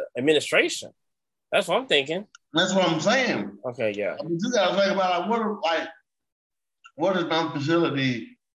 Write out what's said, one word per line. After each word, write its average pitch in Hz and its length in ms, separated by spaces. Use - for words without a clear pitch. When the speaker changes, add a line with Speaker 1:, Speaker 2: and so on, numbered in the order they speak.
Speaker 1:
administration. 156 720
That's 185 160
what 180 100
I'm 262 80
thinking. 156 400
Speaker 2:
That's 180 200
what 185 140
I'm 160 120
saying. 202 680
Speaker 1:
Okay, 120 280
yeah. 98 240
Speaker 2:
I - 40
mean, 165 180
you 240 120
gotta 180 280
think 196 140
about, 180 260
like, 185 100
what 226 120
are, 208 200
like, 160 260
what 185 200
is 165 80
my 156 280
facility 139 840